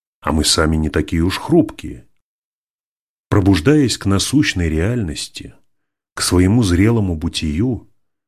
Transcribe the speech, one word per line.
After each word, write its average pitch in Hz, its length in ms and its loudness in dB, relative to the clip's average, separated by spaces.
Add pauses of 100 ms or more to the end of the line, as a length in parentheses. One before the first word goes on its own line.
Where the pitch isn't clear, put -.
(220)
а 73 120 -2
мы 78 100 2
сами 80 320 2
не 78 140 0
такие 82 340 -2
уж 92 140 -2
хрупкие. - 680 -2 (1200)
Пробуждаясь 104 680 2
к - 80 -8
насущной 98 640 0
реальности, 85 840 -6 (580)
к - 80 -8
своему 92 400 4
зрелому 98 540 2
бытию, 82 720 -4 (400)